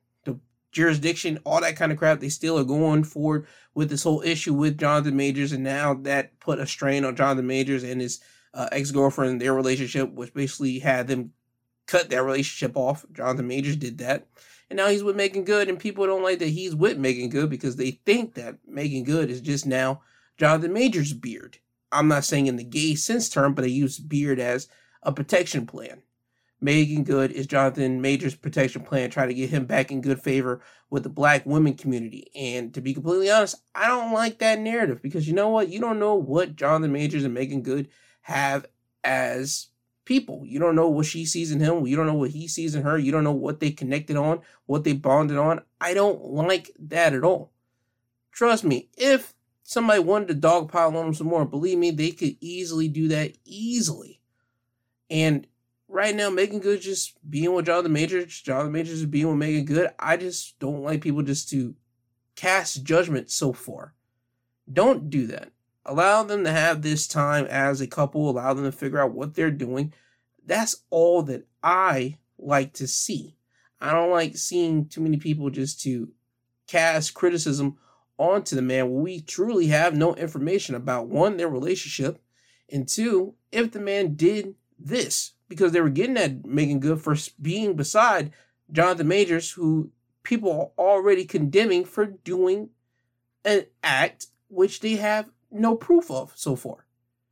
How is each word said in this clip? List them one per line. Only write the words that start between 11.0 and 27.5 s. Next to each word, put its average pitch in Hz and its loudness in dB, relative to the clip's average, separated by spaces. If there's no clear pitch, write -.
them 127 -4
cut 175 2
that 127 2
relationship 135 -2
off. 139 -2
Jonathan 127 -4
Majors 139 -2
did 127 -6
that. 131 -4
And 196 -6
now 196 4
he's 202 2
with 202 0
Meagan 196 0
Good, 202 2
and 185 -2
people 196 -2
don't 190 2
like 185 0
that 165 0
he's 170 -2
with 175 2
Meagan 127 0
Good 135 0
because 131 -4
they 131 -2
think 226 0
that 120 -12
Meagan 143 -6
Good 151 0
is 127 -8
just 143 -4
now 131 0
Jonathan 160 4
Majors' 190 2
beard. - -12
I'm 147 4
not 147 4
saying 143 2
in 127 0
the 120 -8
gay 151 -2
sense 233 -2
term, 139 2
but 139 -2
they 127 0
use 131 0
beard 143 -2
as 123 -2
a 143 0
protection 147 0
plan. - -16
Meagan 151 2
Good 135 2
is 135 -6
Jonathan 135 2